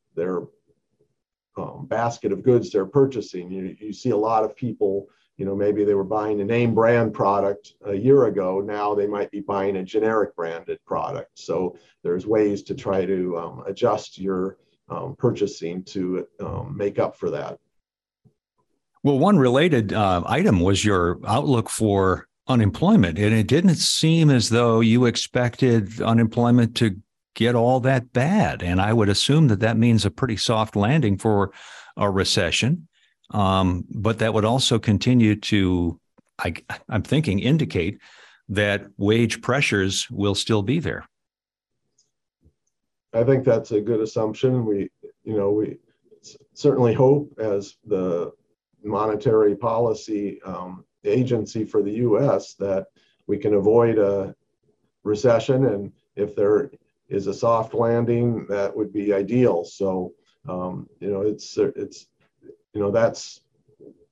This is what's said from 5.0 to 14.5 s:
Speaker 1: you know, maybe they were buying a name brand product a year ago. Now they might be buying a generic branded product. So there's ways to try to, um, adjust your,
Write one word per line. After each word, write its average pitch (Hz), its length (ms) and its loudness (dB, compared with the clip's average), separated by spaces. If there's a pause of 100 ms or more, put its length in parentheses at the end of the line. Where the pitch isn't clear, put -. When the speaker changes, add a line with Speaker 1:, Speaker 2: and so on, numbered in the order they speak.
Speaker 1:
you 95 80 -6
know, 98 100 -4
maybe 101 280 0
they 101 100 2
were 98 100 0
buying 107 380 -4
a 98 40 -4
name 117 280 0
brand 113 400 2
product 101 600 -2 (120)
a 104 80 -4
year 127 320 6
ago. 95 360 -2
Now 104 340 -4
they 101 120 0
might 101 240 -4
be 104 80 -10
buying 98 380 -2
a 92 60 -6
generic 107 520 0
branded 82 500 -8
product. 85 520 -8
So 87 400 -6 (260)
there's 87 220 -4
ways 104 380 0
to 95 120 -8
try 95 300 -2
to, 90 320 -4
um, - 300 -12
adjust 107 500 -4
your, 95 400 -4 (320)